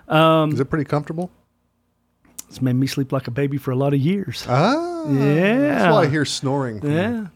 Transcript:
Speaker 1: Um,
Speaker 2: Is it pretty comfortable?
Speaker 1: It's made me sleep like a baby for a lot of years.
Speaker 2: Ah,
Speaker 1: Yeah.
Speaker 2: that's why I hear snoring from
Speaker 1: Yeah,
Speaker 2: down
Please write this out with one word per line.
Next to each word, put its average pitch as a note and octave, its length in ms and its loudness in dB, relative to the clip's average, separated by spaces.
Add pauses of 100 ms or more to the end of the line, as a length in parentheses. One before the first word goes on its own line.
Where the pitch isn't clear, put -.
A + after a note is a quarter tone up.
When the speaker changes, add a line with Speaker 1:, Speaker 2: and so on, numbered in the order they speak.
Speaker 1:
Um, D#3+ 440 4
Speaker 2:
Is D3 80 0
it C3+ 60 0
pretty D#3 200 -2
comfortable? D#3+ 440 -4 (1160)
Speaker 1:
It's - 140 -12
made B2+ 120 0
me C3+ 120 2
sleep C3 260 -4
like C3 160 -4
a - 40 -6
baby C#3 260 -2
for C3+ 140 -8
a B2 40 -2
lot C#3 160 0
of C#3 80 2
years. F#3 480 -2
Speaker 2:
Ah, D#4 640 0
Speaker 1:
Yeah. D3+ 480 2
Speaker 2:
that's C4 340 2
why F3 100 4
I D#3 40 4
hear C#3+ 180 0
snoring C3 560 -4
from D3 120 -2
Speaker 1:
Yeah, F#3 180 0
Speaker 2:
down A3 260 -8